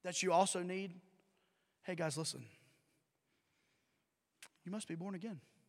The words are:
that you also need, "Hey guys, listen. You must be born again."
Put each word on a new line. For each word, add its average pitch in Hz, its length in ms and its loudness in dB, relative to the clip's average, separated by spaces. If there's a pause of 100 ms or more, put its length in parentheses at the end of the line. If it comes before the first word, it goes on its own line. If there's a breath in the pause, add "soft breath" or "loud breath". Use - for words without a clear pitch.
that 180 180 -2
you 180 120 6
also 185 300 6
need, 185 320 -4 (880)
"Hey 185 100 -4
guys, 156 240 0
listen. 135 260 -4 (2250)
You 175 60 -6
must 214 160 -4
be 170 80 -4
born 190 180 -6
again." 185 260 -6 (300)